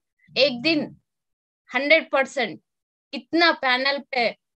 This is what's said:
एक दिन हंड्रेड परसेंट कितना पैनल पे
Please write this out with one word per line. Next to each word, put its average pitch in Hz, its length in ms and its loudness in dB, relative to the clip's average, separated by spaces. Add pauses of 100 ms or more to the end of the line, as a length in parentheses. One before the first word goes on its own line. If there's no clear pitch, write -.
(360)
एक 247 260 2
दिन 302 340 0 (760)
हंड्रेड 302 360 2
परसेंट 262 500 -2 (520)
कितना 320 400 0
पैनल 269 460 -2
पे 247 380 -4 (200)